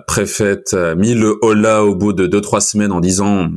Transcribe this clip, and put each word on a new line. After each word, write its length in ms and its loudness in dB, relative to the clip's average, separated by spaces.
préfète 720 -2
a 180 0
mis 220 0
le 260 0
holà 420 2
au 120 2
bout 180 0
de 140 0
deux, 140 0
trois 200 -2
semaines 300 -2
en 80 -2
disant : « 580 0